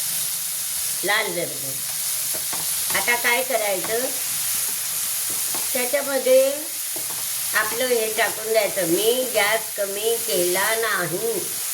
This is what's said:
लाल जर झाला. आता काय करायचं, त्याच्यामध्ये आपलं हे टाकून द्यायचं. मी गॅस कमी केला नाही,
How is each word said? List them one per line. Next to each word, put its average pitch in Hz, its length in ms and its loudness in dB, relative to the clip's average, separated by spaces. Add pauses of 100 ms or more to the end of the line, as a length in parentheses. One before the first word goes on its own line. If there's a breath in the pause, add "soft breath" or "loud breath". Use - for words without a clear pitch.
(1040)
लाल 208 220 2
जर 175 180 0
झाला. 135 380 -4 (1160)
आता 240 160 2
काय 240 280 2
करायचं, 214 580 0 (1700)
त्याच्यामध्ये 269 840 4 (1000)
आपलं 226 300 0
हे 226 280 2
टाकून 220 400 0
द्यायचं. 202 340 2
मी 226 480 4
गॅस 214 260 4 (160)
कमी 208 400 0
केला 190 580 2
नाही, 208 640 0 (360)